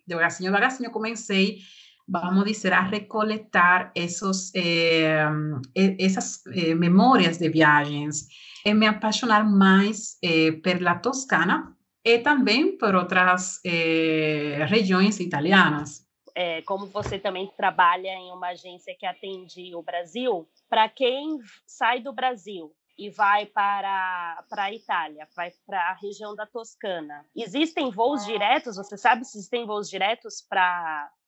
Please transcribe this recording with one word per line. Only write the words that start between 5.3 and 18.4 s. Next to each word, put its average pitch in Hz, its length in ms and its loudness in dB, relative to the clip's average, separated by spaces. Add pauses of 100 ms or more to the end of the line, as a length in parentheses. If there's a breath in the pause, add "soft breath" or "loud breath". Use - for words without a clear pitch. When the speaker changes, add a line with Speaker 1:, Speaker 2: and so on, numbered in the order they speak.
Speaker 1:
e-, 190 220 4
essas, 190 480 -2
eh, 165 280 -2
memórias 175 600 6
de 160 140 0
viagens, 147 800 2 (360 loud breath)
e 208 80 2
me 214 140 4
apaixonar 214 580 2
mais, 196 800 4
eh, 160 300 4 (100)
pela 180 320 0
Toscana 233 840 -2 (280)
e 233 140 4
também 277 600 2
por 202 160 2
outras, 185 680 2
eh, 156 1040 0
regiões 190 540 2
italianas. 156 840 0 (300)
Speaker 2:
É, 170 280 -4
como 196 240 -6
você 202 320 -6
também 196 380 -6
trabalha 185 520 2
em 185 240 -12
uma 180 160 -10